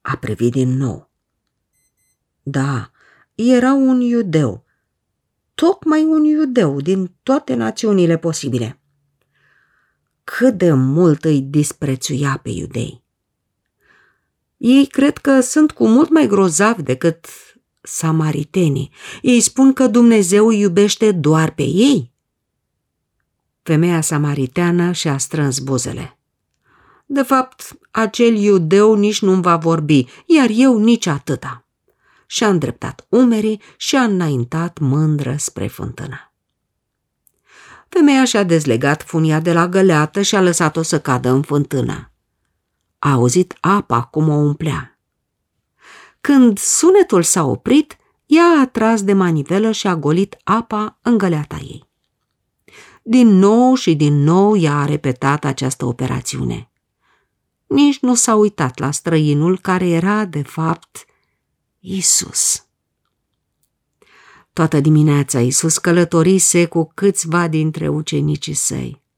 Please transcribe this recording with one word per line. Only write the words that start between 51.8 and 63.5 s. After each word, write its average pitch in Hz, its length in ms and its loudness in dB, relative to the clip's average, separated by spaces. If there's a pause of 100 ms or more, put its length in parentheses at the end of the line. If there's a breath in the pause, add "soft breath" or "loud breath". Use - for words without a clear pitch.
Din 240 220 6
nou 214 460 4
și 196 200 0
din 147 280 2
nou 190 340 4
ea 147 240 0
a 143 40 -2
repetat 143 600 -4
această 135 400 -4
operațiune. 123 840 -6 (960)
Nici 285 320 2
nu 247 160 0
s-a 233 200 0
uitat 202 440 0
la 143 120 -4
străinul 156 680 0
care 185 300 -2
era, 190 360 -2
de 151 180 -8
fapt, - 600 -8 (760)
Isus. - 840 -4 (1900 soft breath)